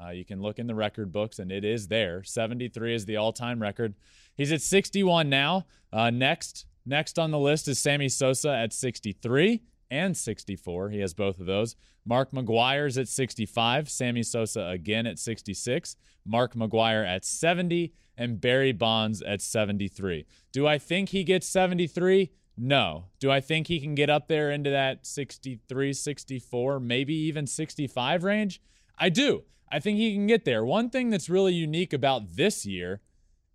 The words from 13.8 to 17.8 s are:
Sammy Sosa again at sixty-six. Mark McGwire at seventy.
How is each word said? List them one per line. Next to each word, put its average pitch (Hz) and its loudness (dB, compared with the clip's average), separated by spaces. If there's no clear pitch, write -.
Sammy 120 -2
Sosa 110 -2
again 104 -2
at 107 -6
sixty-six. 117 -6
Mark 117 0
McGwire 110 2
at 92 -2
seventy. 170 0